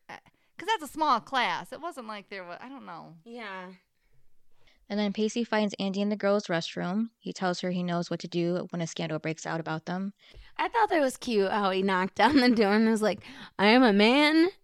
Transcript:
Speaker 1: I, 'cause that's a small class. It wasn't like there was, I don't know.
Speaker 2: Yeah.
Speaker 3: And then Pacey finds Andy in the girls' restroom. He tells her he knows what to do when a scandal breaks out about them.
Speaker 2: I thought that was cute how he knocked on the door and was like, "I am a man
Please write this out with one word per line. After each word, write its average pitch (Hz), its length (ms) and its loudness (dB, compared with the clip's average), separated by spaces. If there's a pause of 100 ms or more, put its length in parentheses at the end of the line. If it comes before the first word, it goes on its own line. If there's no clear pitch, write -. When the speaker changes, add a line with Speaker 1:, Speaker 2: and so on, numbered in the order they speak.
Speaker 1:
I, - 100 -18 (380)
'cause 339 100 -12
that's 427 220 -2
a - 40 -20
small 294 260 0
class. 202 540 -4
It 220 80 -14
wasn't 294 260 -12
like 208 220 -16
there 190 160 -12
was, 175 160 -14
I 254 80 -18
don't 262 160 -18
know. 160 300 -18 (100)
Speaker 2:
Yeah. 196 460 -14 (1200)
Speaker 3:
And 208 100 -2
then 208 140 -2
Pacey 220 300 -2
finds 214 360 0
Andy 196 220 -4
in 208 80 0
the 214 80 -2
girls' 202 300 0
restroom. 175 680 -4
He - 160 -10
tells 180 280 -4
her 180 100 -4
he 180 120 -2
knows 175 280 -4
what 170 80 -4
to - 80 -12
do 175 420 -2
when 175 120 -6
a 165 40 -4
scandal 160 320 -6
breaks 160 280 -8
out 160 140 -6
about 160 260 -8
them. 190 280 -6 (440)
Speaker 2:
I 339 100 0
thought 440 220 0
that 349 120 2
was 262 160 0
cute 202 320 0
how 202 220 0
he 190 100 0
knocked 190 380 0
on 220 160 6
the 247 160 6
door 202 220 4
and 220 140 4
was 220 140 2
like, 208 200 0 (360)
"I 202 100 4
am 240 140 8
a 226 120 6
man 294 560 6 (140)